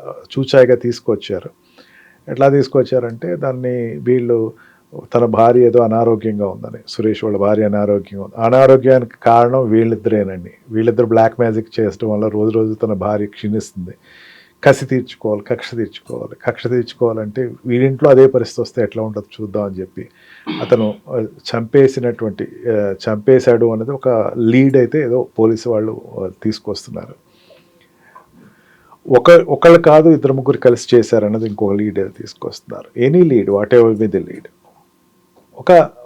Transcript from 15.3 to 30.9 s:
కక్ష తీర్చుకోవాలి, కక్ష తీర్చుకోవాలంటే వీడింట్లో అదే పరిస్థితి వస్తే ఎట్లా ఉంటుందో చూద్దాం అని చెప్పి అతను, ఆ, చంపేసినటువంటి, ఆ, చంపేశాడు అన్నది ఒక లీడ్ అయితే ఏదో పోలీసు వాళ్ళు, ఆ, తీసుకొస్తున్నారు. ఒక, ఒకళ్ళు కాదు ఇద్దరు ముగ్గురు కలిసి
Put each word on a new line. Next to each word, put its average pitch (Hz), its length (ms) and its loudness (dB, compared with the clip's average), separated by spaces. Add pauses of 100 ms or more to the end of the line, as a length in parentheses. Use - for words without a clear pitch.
కక్ష - 300 -8
తీర్చుకోవాలి, 113 640 -10 (100)
కక్ష 120 220 -6
తీర్చుకోవాలంటే 117 840 -6 (140)
వీడింట్లో 131 440 0
అదే 135 180 8
పరిస్థితి 123 340 -2
వస్తే 113 220 -4
ఎట్లా 110 200 -6
ఉంటుందో 107 400 -12
చూద్దాం 104 200 -8
అని 98 120 -10
చెప్పి 92 340 -14 (520)
అతను, 110 320 0 (160)
ఆ, 127 120 -6
చంపేసినటువంటి, 120 1300 -2 (240)
ఆ, 104 220 -2
చంపేశాడు 117 800 2
అన్నది 113 200 -6
ఒక 123 460 -2
లీడ్ 131 400 2
అయితే 120 260 0
ఏదో 123 240 -2 (120)
పోలీసు 113 300 0
వాళ్ళు, 110 320 -4 (180)
ఆ, 95 100 -10 (140)
తీసుకొస్తున్నారు. - 720 -10 (2000)
ఒక, 160 140 6
ఒకళ్ళు 170 480 6
కాదు 160 300 6
ఇద్దరు 139 240 2
ముగ్గురు 127 240 -2
కలిసి 120 380 2